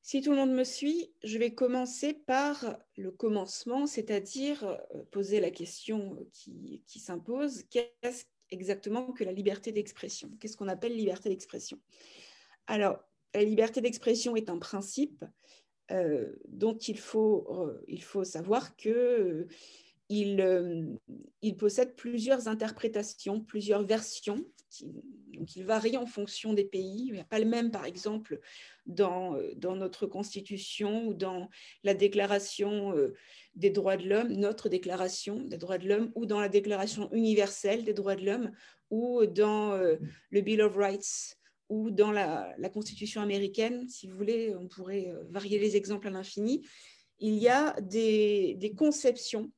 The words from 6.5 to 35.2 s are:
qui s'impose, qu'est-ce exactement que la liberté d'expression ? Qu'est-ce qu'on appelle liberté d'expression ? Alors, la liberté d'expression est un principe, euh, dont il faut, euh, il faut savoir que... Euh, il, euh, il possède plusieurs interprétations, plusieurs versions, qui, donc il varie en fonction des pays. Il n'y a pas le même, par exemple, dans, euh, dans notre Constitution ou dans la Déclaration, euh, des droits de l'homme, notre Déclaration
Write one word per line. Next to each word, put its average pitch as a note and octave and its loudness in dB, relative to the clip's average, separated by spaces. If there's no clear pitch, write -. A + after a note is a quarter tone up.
qui - -20
s'impose, A3+ -6
qu'est-ce A#3+ -4
exactement G3+ -4
que B3 -4
la F#3 -2
liberté G3+ -2
d'expression ? - -6
Qu'est-ce G#3+ -12
qu'on G3 -6
appelle G#3 -4
liberté G3+ -2
d'expression ? - -8
Alors, G#3 2
la G#3 4
liberté A3 4
d'expression A#3 0
est A3 -2
un F3 -4
principe, G#3+ -4
euh, D3+ 0
dont A3 0
il A3 -6
faut, G#3+ 2
euh, D#3+ -4
il - -10
faut G3 -4
savoir F#3 -2
que... - -4
Euh, A3 2
il, G3+ 2
euh, F3 2
il G#3+ -2
possède A3+ 2
plusieurs A#3+ 0
interprétations, A3 -2
plusieurs G#3 0
versions, A3 -2
qui, - -18
donc - -12
il F#3 -12
varie A3 2
en B3 -2
fonction G#3+ -4
des G3+ 4
pays. G3 -4
Il A#3 -4
n'y F#3+ -8
a D#3+ -12
pas A3 0
le A3 4
même, A#3 2
par F#3 -6
exemple, F3+ -6
dans, F3+ 0
euh, F#2+ -4
dans F3+ -4
notre F#3+ -4
Constitution G#3 -4
ou G#3 -2
dans F#3 -4
la G3+ 4
Déclaration, G3+ 2
euh, C#3 2
des F#3+ 4
droits F#3+ 2
de F#3 -6
l'homme, G#3+ 2
notre G3+ 0
Déclaration F#3 -4